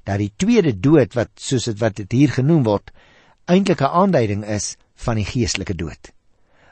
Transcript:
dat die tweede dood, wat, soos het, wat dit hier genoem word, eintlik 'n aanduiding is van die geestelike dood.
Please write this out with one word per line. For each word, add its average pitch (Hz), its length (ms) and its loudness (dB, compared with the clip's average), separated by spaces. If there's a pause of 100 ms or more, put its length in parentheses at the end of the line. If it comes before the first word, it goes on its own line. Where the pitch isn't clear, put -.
dat 98 120 -2
die 101 200 -2
tweede 190 420 2
dood, 135 340 4
wat, 113 220 -2
soos - 300 -4
het, 107 140 -6
wat 113 160 -2
dit 101 160 -12
hier 127 220 2
genoem 143 300 2
word, 104 280 -2 (540)
eintlik 185 360 2
'n 139 200 0
aanduiding 113 440 0
is 107 320 -6 (180)
van 117 200 -4
die 104 100 -2
geestelike 98 500 -4
dood. - 360 -10 (600)